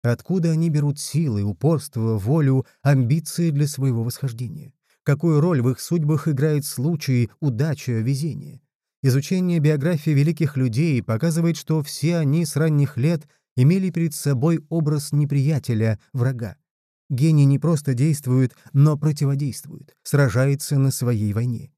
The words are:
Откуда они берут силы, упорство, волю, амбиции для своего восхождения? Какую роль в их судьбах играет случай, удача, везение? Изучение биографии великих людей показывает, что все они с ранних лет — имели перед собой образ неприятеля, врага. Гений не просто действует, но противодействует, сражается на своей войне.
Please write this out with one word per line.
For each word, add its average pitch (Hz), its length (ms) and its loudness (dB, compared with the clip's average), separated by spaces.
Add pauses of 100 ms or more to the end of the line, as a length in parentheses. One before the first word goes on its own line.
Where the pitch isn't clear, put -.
Откуда 165 480 -2
они 160 180 0
берут 147 300 -2
силы, 139 420 -2
упорство, 113 760 -2
волю, 131 500 0 (160)
амбиции 147 680 0
для 147 180 0
своего 127 360 -2
восхождения? 120 720 -8 (280)
Какую 147 400 2
роль 165 200 2
в 123 80 2
их 127 100 -2
судьбах 156 480 -2
играет 147 360 0
случай, 131 760 -2
удача, 135 540 -2
везение? 131 680 -4 (400)
Изучение 170 580 0
биографии 151 520 0
великих 147 460 0
людей 127 440 0
показывает, 165 560 0
что 156 240 -2
все 165 360 -2
они 160 280 0
с - 100 -10
ранних 147 420 2
лет — 156 300 0 (300)
имели 180 320 4
перед 165 240 -2
собой 147 560 0
образ 151 420 -2
неприятеля, 135 880 0 (120)
врага. 120 460 -4 (520)
Гений 143 360 4
не 139 140 4
просто 151 340 0
действует, 131 600 0 (200)
но 147 240 4
противодействует, 147 1040 -4
сражается 139 720 0
на 135 140 4
своей 110 400 -2
войне. 113 460 -4